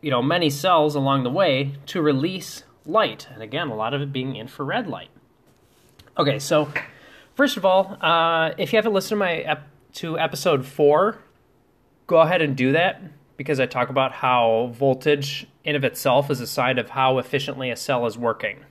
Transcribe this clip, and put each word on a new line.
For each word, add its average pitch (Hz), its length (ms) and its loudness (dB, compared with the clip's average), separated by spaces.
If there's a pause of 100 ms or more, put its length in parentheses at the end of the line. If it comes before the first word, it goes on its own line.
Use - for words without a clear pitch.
you 151 100 -4
know, 123 120 0
many 160 280 0
cells 151 440 2
along 135 280 0
the 123 80 -2
way 139 440 0 (120)
to 185 140 -4
release 151 640 -2 (220)
light, 160 460 -2
and 110 100 -14
again, 139 260 -6
a 110 80 -8
lot 110 160 -4
of 139 80 -4
it 143 120 -6
being 131 220 -6
infrared 143 520 -6
light. 98 240 -12 (1040)
Okay, 139 220 0
so 147 340 0 (640)
first 277 240 2
of 185 80 -10
all, 190 340 2
uh, 165 560 2
if 175 160 -4
you 226 60 4
haven't 214 160 0
listened 190 160 0
to 214 60 -2
my 185 200 0
ep-, 147 320 -6 (240)
to 160 260 -6
episode 151 460 0
four, 160 580 2 (840)
go 165 140 6
ahead 165 200 4
and 143 160 0
do 127 160 2
that, 170 300 2 (340)
because 135 240 -2
I 127 60 2
talk 123 240 -2
about 131 220 0
how 120 600 2
voltage 139 720 0 (160)
in 151 140 -2
of 139 80 -2
itself 135 460 2
is 127 100 -2
a 117 60 -6
sign 127 320 0
of 113 120 -6
how 131 280 2
efficiently 131 520 -4
a 113 60 -6
cell 123 300 -2
is 113 120 -4
working 113 520 -4